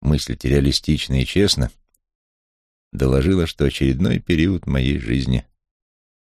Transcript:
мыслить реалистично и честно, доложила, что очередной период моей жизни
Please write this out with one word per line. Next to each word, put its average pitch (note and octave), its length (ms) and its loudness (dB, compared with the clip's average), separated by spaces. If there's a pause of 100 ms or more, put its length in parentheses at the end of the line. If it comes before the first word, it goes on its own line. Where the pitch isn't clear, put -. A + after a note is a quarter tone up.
мыслить C#2 420 -2
реалистично C#2 720 0
и B1+ 60 0
честно, F2+ 460 0 (1200)
доложила, C2+ 540 2
что - 180 -4
очередной C#2 540 0
период F2 480 0
моей C2+ 320 0
жизни B1+ 480 -2 (760)